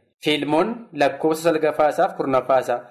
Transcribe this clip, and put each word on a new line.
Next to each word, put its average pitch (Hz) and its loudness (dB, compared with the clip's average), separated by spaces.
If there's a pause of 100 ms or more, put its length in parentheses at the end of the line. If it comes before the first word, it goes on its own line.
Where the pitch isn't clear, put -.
(240)
Fiilmoon 151 0 (240)
lakkoofsa 156 0
salgaffaa 156 2
isaa 170 0
fi 185 -10
kurnaffaa 135 0
isaa. 123 -4 (120)